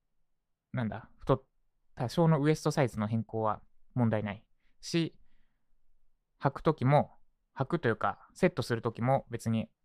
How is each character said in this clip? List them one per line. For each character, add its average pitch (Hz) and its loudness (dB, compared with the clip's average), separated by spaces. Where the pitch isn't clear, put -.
な 127 -4
ん 110 -2
だ、 - -12
太 - 2
っ-、 - -12
多 123 -4
少 170 2
の 156 4
ウ 147 2
エ 156 4
ス - -12
ト 156 2
サ 147 2
イ 120 2
ズ 107 -10
の 104 -2
変 113 -2
更 113 -6
は 107 -2
問 120 2
題 107 0
な 104 -6
い 98 -14
し、 - -4
履 139 2
く - -14
時 160 0
も、 135 2
履 131 -2
く - -4
と - 0
い 117 4
う 107 2
か、 101 -4
セ - 2
ッ - 8
ト - -4
す 120 -2
る 110 -6
時 113 -4
も 127 2
別 117 -6
に 113 -2